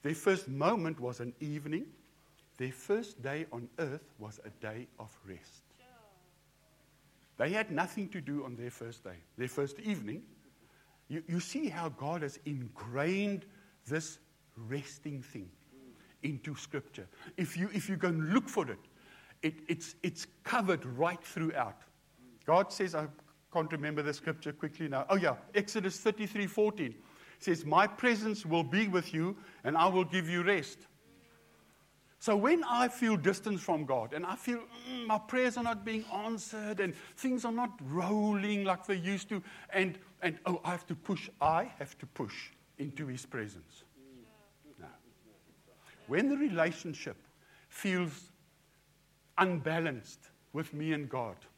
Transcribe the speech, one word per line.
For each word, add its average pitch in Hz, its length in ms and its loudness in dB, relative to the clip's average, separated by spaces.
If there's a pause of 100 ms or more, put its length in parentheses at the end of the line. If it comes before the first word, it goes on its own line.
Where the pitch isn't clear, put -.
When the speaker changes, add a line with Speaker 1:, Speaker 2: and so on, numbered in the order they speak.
Speaker 1:
their 147 120 0
first 190 340 2
moment 160 520 2
was 123 200 -6
an 120 200 -6
evening. 151 460 -4 (680)
Their 127 160 -4
first 214 480 -2
day 143 300 -4
on 120 180 -10 (120)
earth 151 380 -6
was 107 260 -14
a 107 60 -14 (140)
day 110 220 -8 (140)
of 107 140 -14 (120)
rest. - 380 -18 (120)
Speaker 2:
Sure. 247 100 -20 (1500)
Speaker 1:
They 147 160 0
had 214 200 -2
nothing 180 380 -2
to 185 100 -8
do 143 240 -4
on 123 100 -8
their 120 160 -8
first 117 320 -14
day, 90 140 -12 (200)
their 123 120 -4
first 139 320 -4
evening. 165 420 -4 (880)
You, 160 180 -6
you 175 140 -2
see 277 280 -4
how 165 200 -4
God 147 340 -4
has 139 240 -6
ingrained 147 1000 -2 (440)
this 156 320 -4 (360)
resting 135 640 -8
thing 98 300 -12 (720)
into 139 320 -4
Scripture. - 540 -8 (280)
If 175 200 -2
you, 180 180 0
if 202 140 -2
you 190 80 0
go 175 100 2
and 160 260 2
look 254 160 4
for 151 220 0
it, 95 80 -6 (640)
it, 156 120 0 (140)
it's, - 360 -4
it's 170 240 -4 (160)
covered 190 420 2
right 160 360 0
throughout. 143 600 -2 (640)
God 190 260 6
says, 185 220 -2
I 151 140 0 (440)
can't 160 200 2
remember 151 300 -2
the 147 100 0
scripture 156 400 -4
quickly 156 360 -6
now. 135 200 0
Oh 196 80 6
yeah, 160 200 4 (180)
Exodus 202 440 0
thirty-three 208 500 0
fourteen 208 460 2 (440)
says, - 260 0
"My 160 220 8
presence 220 580 2
will 165 200 4
be 190 240 2
with 180 260 2
you 175 220 2 (260)
and 147 140 2
I 165 100 8
will 185 180 6
give 170 240 0
you 175 140 2
rest." 175 360 2 (1400)
So 214 180 4
when 302 280 6
I 240 240 4
feel 226 280 4
distance 190 440 2
from 151 240 2
God 127 280 2
and 160 140 -4
I 185 80 -2
feel, 240 240 -2 (320)
mm, 247 160 -6
my 220 120 4
prayers 247 380 2
are 240 60 0
not 226 220 0
being 220 280 -2
answered 214 680 -4
and 185 160 0 (200)
things 254 280 0
are 233 80 0
not 240 180 0 (200)
rolling 202 760 2
like 190 220 2
they 196 100 2
used 185 320 -2
to, 202 140 -2 (280)
and, 190 280 2 (240)
and, 165 240 0
oh, 180 180 0
I 160 60 0
have 175 160 -2
to 170 80 -2
push, - 340 -4 (120)
I 165 380 4
have - 200 -10
to - 80 -12
push - 440 -8 (280)
into 147 280 -6
his 127 200 -8
presence. 104 580 -10 (960)
Now, - 60 -16 (1200)
when 190 220 4
the 285 80 4
relationship 170 840 0 (500)
feels 180 640 -2 (1040)
unbalanced 160 920 0 (240)
with 135 180 -4
me 156 220 -2
and 147 160 -4
God 117 260 -2 (220)